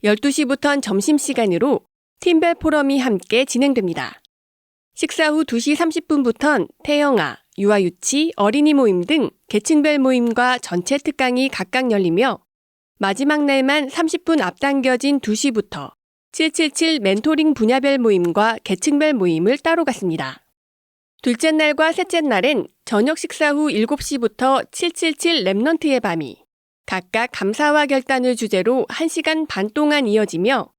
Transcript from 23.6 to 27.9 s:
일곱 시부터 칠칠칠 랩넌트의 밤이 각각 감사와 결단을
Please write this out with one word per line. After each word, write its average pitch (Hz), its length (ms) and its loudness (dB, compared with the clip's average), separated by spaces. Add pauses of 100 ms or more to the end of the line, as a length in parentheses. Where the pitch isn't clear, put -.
일곱 233 300 -2
시부터 262 680 -2
칠칠칠 330 720 -2
랩넌트의 262 580 0
밤이 165 440 -6 (420)
각각 220 460 -4
감사와 294 540 0
결단을 262 500 0